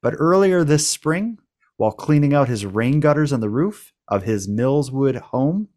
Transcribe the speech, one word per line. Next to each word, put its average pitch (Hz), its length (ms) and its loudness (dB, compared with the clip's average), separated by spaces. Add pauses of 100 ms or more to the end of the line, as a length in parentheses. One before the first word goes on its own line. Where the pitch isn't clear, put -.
But 117 160 -2
earlier 180 480 2
this 147 240 2
spring, 202 480 -4 (400)
while 107 160 0
cleaning 147 400 2
out 143 160 2
his 110 160 -4
rain 113 360 0
gutters 147 320 2
on 123 80 -2
the 107 100 -2
roof 165 420 -4 (160)
of 101 140 -2
his 101 260 -4
Millswood 131 680 0
home 151 600 -4